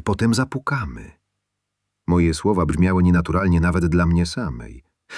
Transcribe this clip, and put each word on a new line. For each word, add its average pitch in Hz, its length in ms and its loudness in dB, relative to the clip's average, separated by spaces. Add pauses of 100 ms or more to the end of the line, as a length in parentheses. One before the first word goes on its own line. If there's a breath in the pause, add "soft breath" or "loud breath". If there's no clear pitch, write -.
potem 110 300 0
zapukamy”. 127 760 -6 (960)
Moje 85 260 2
słowa 92 320 0
brzmiały 90 380 2
nienaturalnie 87 560 2
nawet 87 260 2
dla 85 200 2
mnie 85 200 2
samej. 69 580 -10 (340 loud breath)